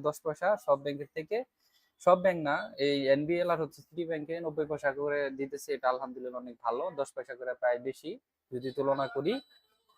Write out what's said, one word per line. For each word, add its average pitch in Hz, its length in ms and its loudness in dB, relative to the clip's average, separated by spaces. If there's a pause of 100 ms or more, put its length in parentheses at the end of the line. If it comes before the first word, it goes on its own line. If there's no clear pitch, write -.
দশ 151 180 0
পয়সা, 160 220 -2 (180)
সব 143 180 6
ব্যাংকের 143 300 -6
থেকে, 160 240 -4 (640)
সব 180 220 8
ব্যাংক 180 180 4 (100)
না, 151 60 2 (220)
এই 143 200 4 (100)
এনবিএল 165 420 4
আর 165 140 2
হচ্ছে 143 180 -8
সিটি 170 240 -8
ব্যাংকে 160 340 -4
নব্বই 156 320 -2
পয়সা 147 200 0
করে 143 280 0 (100)
দিতেছে, 135 440 -6
এটা 131 160 -2
আলহামদুলিল্লাহ 127 520 -4
অনেক 123 140 -14 (100)
ভালো, 120 180 0 (160)
দশ 135 160 -2
পয়সা 131 200 -8
করে 123 160 -6 (100)
প্রায় 123 180 2
বেশি 135 320 -8 (400)
যদি 127 200 -6
তুলনা 139 360 0
করি। 143 260 -2 (640)